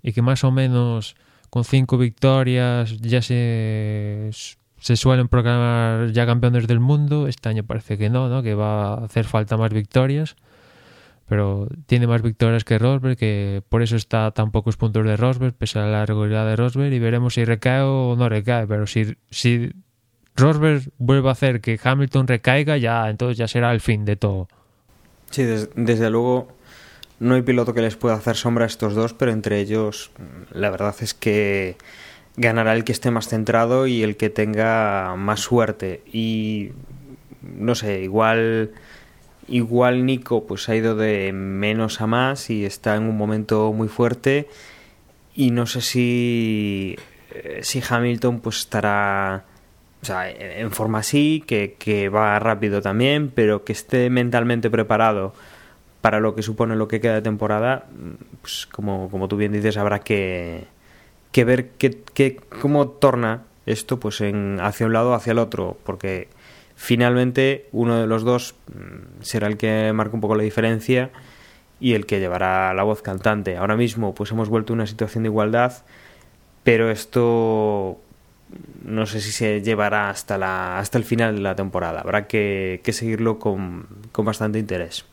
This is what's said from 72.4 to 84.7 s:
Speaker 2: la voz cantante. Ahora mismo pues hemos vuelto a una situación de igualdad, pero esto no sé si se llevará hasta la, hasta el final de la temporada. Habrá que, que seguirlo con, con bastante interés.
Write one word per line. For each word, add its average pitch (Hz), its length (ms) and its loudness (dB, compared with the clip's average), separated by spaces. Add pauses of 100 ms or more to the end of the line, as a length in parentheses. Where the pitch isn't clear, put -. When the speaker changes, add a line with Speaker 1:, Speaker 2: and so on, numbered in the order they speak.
Speaker 2:
la 95 80 0
voz 107 180 0
cantante. 95 560 -2
Ahora 101 200 0
mismo 113 380 -2
pues 104 160 -8
hemos 110 200 -2
vuelto 113 240 0
a - 0 -
una 110 120 -2
situación 107 360 -6
de 110 80 -2
igualdad, 110 420 0 (920)
pero 113 280 4
esto 110 1080 0 (840)
no 110 220 -4
sé 104 140 -6
si 107 120 -8
se 107 300 -2
llevará 104 480 0
hasta 98 280 -6
la, 92 400 -4
hasta 101 200 -2
el 110 60 0
final 113 320 0
de 98 60 -4
la 95 140 -2
temporada. 87 440 -4
Habrá 98 260 -2
que, 98 580 -2
que 113 80 0
seguirlo 113 460 -2
con, 95 480 -6 (260)
con 107 120 -2
bastante 107 340 -2
interés. 92 540 -6